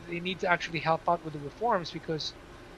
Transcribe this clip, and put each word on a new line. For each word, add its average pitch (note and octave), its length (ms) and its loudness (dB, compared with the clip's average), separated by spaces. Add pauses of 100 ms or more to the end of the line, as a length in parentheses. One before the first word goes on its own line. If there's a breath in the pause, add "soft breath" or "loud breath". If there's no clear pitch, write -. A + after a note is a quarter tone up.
they F3 120 -2
need F3+ 200 -2
to F#3+ 80 2
actually E3+ 300 4
help D#3+ 300 2
out E3+ 160 4
with D#3 80 -6
the D3+ 80 -6
reforms, F3+ 500 0
because D#3 420 -4 (460)